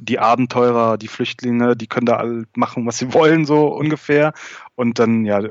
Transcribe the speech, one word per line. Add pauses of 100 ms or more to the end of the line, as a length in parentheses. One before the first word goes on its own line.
die
Abenteurer,
die
Flüchtlinge,
die
können
da
all (100)
machen,
was
sie
<laughs>
wollen,
so
ungefähr. (440)
Und
dann,
ja,